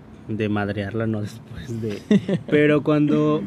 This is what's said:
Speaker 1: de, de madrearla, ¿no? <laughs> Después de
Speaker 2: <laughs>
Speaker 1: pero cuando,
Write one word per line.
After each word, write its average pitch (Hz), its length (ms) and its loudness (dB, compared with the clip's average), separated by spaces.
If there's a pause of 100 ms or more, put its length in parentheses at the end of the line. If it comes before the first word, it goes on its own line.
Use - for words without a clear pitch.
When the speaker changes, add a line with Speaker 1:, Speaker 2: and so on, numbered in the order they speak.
(280)
Speaker 1:
de, 110 60 -6
de 107 140 -2
madrearla, 104 580 -2
¿no? 110 140 -2
<laughs> - 20 -6
Después 110 580 -12
de 104 280 -6
Speaker 2:
<laughs> 196 420 0
Speaker 1:
pero 147 320 4
cuando, 151 640 2